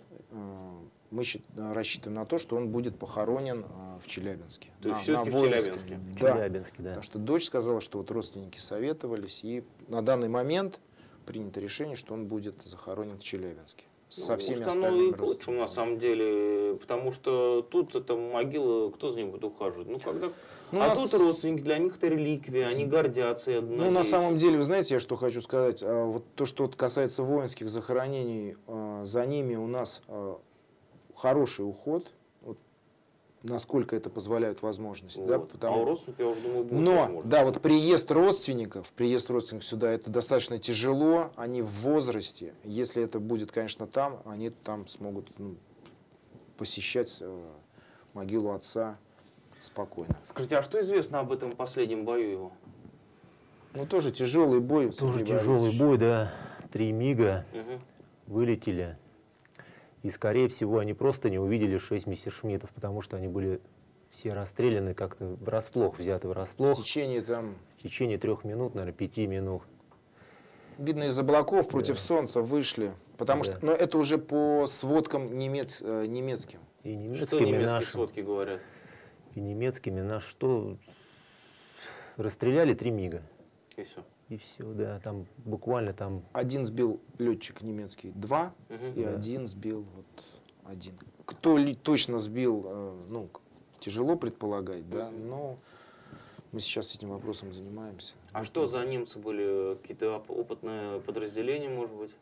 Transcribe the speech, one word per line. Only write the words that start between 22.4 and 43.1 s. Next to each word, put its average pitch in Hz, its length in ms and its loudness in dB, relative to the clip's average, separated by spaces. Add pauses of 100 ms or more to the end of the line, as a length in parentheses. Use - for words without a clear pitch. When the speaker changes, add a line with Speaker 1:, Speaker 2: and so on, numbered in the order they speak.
Speaker 2:
они 127 180 2
гордятся, 127 640 2
я 117 100 2
Speaker 1:
Ну, 117 140 -4
на 160 160 2
Speaker 2:
надеюсь. 175 180 4
Speaker 1:
самом 175 280 4
деле, 165 200 8
вы 147 60 4
знаете, 165 320 2
я 123 40 4
что 123 160 -2
хочу 120 260 0
сказать? 127 420 2
А, 117 220 2
вот 113 200 -2 (100)
то, 139 100 0
что 127 200 -2
вот 127 100 -4
касается 131 480 0
воинских 131 460 0
захоронений, 120 840 -2 (120)
а, 107 380 -8
за 120 200 0
ними 135 300 -2
у 110 120 -4
нас, 120 400 -6
а, 101 320 -8 (760)
хороший 131 520 2
уход, 156 440 -4 (300)
вот, 110 160 -12 (840)
насколько 117 520 0
это 107 140 -4
позволяют 110 540 -2
возможности, 98 580 -6
да, 95 160 2
Speaker 2:
Вот. 82 140 -4
Speaker 1:
потому 113 240 0
Speaker 2:
А 113 60 4
у 117 40 4
родственников, 143 400 -4
я 117 60 2
уже 113 100 -4
думаю, 123 220 0
будет 123 160 0
Speaker 1:
Но, 180 220 8
Speaker 2:
возможность. 98 280 0
Speaker 1:
да, 143 160 10
вот 131 160 2
приезд 160 480 6
родственников, 135 840 4
приезд 120 360 2
родственников 113 380 -2
сюда — 117 240 2
это 113 180 -2
достаточно 120 480 2
тяжело, 135 800 4
они 120 260 -4
в 110 60 -2
возрасте, 110 960 0
если 117 400 -2
это 117 160 -2